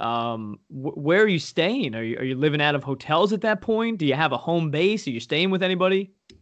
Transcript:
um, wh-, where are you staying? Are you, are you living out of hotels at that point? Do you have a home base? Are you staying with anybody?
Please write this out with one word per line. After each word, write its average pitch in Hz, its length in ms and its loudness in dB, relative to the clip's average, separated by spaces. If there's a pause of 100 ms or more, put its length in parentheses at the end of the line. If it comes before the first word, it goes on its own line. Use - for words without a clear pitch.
um, 113 540 -4 (100)
wh-, 143 300 -8
where 165 240 4
are 214 60 6
you 180 100 4
staying? 170 560 -2
Are 113 80 -4
you, 113 160 -4
are - 60 -4
you 131 100 -2
living 147 260 2
out 147 140 4
of 139 80 -2
hotels 156 500 0
at 214 100 0
that 214 180 0
point? 226 380 -2
Do 160 80 0
you 135 80 4
have 151 180 0
a 120 60 0
home 165 320 0
base? 180 360 0
Are 143 40 -4
you 117 100 -4
staying 156 300 0
with 185 120 0
anybody? 185 480 0 (320)